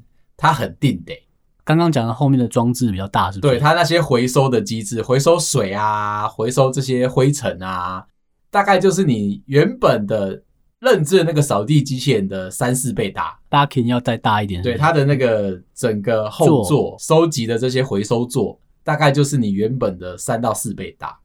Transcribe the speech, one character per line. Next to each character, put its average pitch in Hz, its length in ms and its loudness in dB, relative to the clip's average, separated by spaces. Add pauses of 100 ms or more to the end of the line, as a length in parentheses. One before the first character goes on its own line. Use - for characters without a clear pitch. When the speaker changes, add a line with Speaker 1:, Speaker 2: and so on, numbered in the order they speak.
(380)
Speaker 1:
它 156 160 2
很 101 260 -4
定 113 260 0
得。 - 80 -14 (520)
Speaker 2:
刚 156 120 2
刚 170 140 2
讲 120 160 0
的 117 60 -4
后 135 160 0
面 135 100 4
的 120 80 2
装 120 260 0
置 120 160 -2
比 92 80 -4
较 98 100 -8
大， 95 240 0
是 95 80 -10
不 139 80 0
是？ 131 60 4
Speaker 1:
对， 120 60 0
它 151 140 4
那 170 100 2
些 165 180 2
回 127 240 0
收 135 220 2
的 120 140 0
机 113 200 -6
制， 110 200 -6
回 123 180 0
收 165 180 4
水 110 360 -2
啊， 104 540 -2
回 113 220 -4
收 131 220 2
这 135 80 -4
些 127 280 0
灰 131 240 2
尘 92 300 -6
啊， 92 440 -8 (440)
大 202 140 2
概 202 140 4
就 190 140 4
是 185 120 0
你 104 440 0
原 139 320 2
本 120 260 2
的 104 380 -4 (360)
认 220 240 4
知 180 140 4
的 170 60 4
那 165 100 0
个 147 80 2
扫 107 240 0
地 147 160 4
机 131 160 -4
器 135 140 -2
人 101 160 0
的 95 240 -10
三 123 240 -2
四 127 180 -4
倍 101 160 -4
大。 82 300 -8 (100)
Speaker 2:
Bucking 143 380 0
要 123 120 0
再 120 160 -2
大 107 280 0
一 - 20 -4
点， 92 180 -6
是 120 60 -2
不 120 40 0
是？ 113 40 -4
Speaker 1:
对， - 20 -4
它 156 120 2
的 151 140 2
那 143 120 2
个 104 420 0 (140)
整 110 300 -2
个 107 260 0
后 165 160 0
座， 139 200 4
Speaker 2:
座。 110 340 0
Speaker 1:
收 160 260 2
集 120 220 -2
的 117 100 -2
这 127 100 -2
些 127 160 0
回 104 200 -2
收 120 240 -2
座， 104 320 -4 (240)
大 151 120 -2
概 147 160 4
就 143 120 2
是 143 140 0
你 104 160 0
原 110 220 0
本 104 220 -2
的 90 180 -12
三 117 240 -4
到 117 140 -2
四 - 180 -6
倍 87 280 -12
大。 - 260 -12